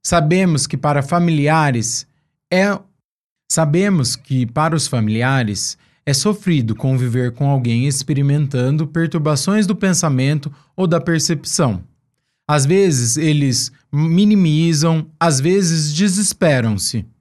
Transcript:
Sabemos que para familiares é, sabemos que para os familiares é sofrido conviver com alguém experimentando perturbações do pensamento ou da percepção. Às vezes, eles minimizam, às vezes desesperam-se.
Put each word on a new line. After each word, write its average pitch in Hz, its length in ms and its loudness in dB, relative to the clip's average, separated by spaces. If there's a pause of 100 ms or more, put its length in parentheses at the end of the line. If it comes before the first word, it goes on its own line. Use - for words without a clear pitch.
Sabemos 170 640 0
que - 120 -8
para 143 260 -2
familiares 151 1040 0 (460)
é, 190 260 0 (720)
sabemos 165 640 0
que 127 320 -4
para 156 300 -2
os 143 100 -2
familiares 113 920 -2 (300)
é 143 80 0
sofrido 156 640 -2
conviver 127 560 -2
com 139 160 -2
alguém 123 400 0
experimentando 139 1000 -2
perturbações 165 800 -2
do 196 80 0
pensamento 147 760 -2 (240)
ou 185 100 0
da 165 140 2
percepção. 151 840 -2 (640)
Às 147 180 2
vezes, 147 520 2
eles 147 560 0 (180)
minimizam, 165 1160 2 (120)
às 156 220 2
vezes 165 520 0
desesperam-se. 147 1120 0 (140)